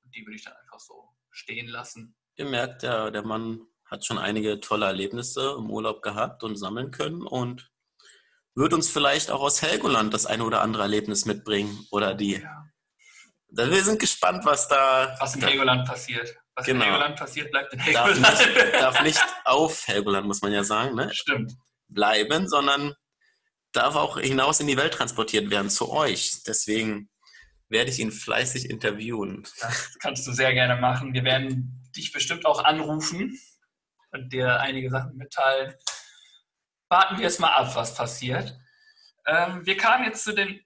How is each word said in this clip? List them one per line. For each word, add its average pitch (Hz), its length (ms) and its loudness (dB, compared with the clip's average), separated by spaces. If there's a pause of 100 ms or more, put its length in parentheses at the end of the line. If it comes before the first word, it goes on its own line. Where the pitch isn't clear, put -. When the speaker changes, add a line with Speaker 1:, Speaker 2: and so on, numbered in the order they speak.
Speaker 1:
Und 123 120 -20
die 110 100 -16
würde 107 100 -16
ich 107 80 -18
dann - 100 -20 (100)
einfach - 160 -20
so - 340 -20 (160)
stehen 117 380 -12
lassen. 120 480 -14 (200)
Speaker 2:
Ihr 151 100 -8
merkt, 127 360 -4
der, 110 300 -2
der 107 120 -6
Mann 113 380 -6 (240)
hat - 200 -12
schon 110 120 -4
einige 104 420 -2
tolle 107 280 0
Erlebnisse 120 720 -4
im 110 120 -8
Urlaub 107 320 -4
gehabt 107 420 -6
und 110 140 -6
sammeln 107 340 -8
können 156 360 -6
und 123 440 -6 (840)
wird 156 180 2
uns 160 160 2
vielleicht 147 400 2
auch 139 120 -2
aus 139 200 2
Helgoland 139 520 2
das 107 120 0
eine 113 200 -2
oder 110 160 2
andere 107 220 0
Erlebnis 104 420 -2
mitbringen 104 640 -4
oder 101 240 0
die. 101 260 -2
Speaker 1:
Ja. - 240 -18 (840)
Speaker 2:
Da, 120 200 0
wir 190 140 6
sind 214 160 4
gespannt, - 460 2
was 143 220 4
da 135 520 4
Speaker 1:
Was 131 160 -2
in 135 60 -4
Speaker 2:
da 135 60 2
Speaker 1:
Helgoland 131 400 2
passiert. 117 480 -8 (200)
Was 127 100 -8
Speaker 2:
Genau. 127 200 2
Speaker 1:
in 101 60 2
Helgoland 147 280 0
passiert, 147 320 -8
bleibt 139 220 -2
in 127 60 -10 (140)
Speaker 2:
Darf 120 140 6
Speaker 1:
Helgoland. - 320 6
Speaker 2:
nicht, 247 360 6
darf 131 280 4
nicht 156 180 4 (240)
auf 156 420 2
Helgoland, 101 400 0
muss 101 140 -2
man 101 100 0
ja 101 120 0
sagen, 110 320 0
ne? 139 180 -4
Speaker 1:
Stimmt. - 400 -4 (340)
Speaker 2:
Bleiben, 107 600 2
sondern 143 460 0 (800)
darf 131 220 2
auch - 240 0
hinaus 135 400 2
in 147 80 0
die 135 100 2
Welt 156 160 0
transportiert 110 580 0
werden, 101 180 0
zu - 220 -2
euch. 139 560 0
Deswegen 107 600 -2 (600)
werde 123 220 2
ich 127 80 -4
ihn 110 120 -2
fleißig 123 580 -2
interviewen. 107 720 -6 (160)
Speaker 1:
Das - 400 -6
kannst 127 280 -6
du 127 40 -6
sehr 131 220 2
gerne 123 260 2
machen. 127 340 0
Wir 127 100 -2
werden 131 580 -2 (140)
dich - 160 -10
bestimmt 170 340 -4
auch 151 180 2
anrufen 156 760 0 (760)
und 127 200 -10
dir 127 280 2
einige 135 320 -4
Sachen 127 260 -4
mitteilen. 135 560 0 (1160)
Warten 180 280 6
wir 220 80 -2
es 170 140 -2
mal 160 140 4
ab, 139 220 2
was 120 200 -4
passiert. - 600 -4 (720)
Ähm, 175 400 0
wir 190 100 0
kamen 233 300 4
jetzt 214 180 -6
zu 214 100 -4
den 196 320 -2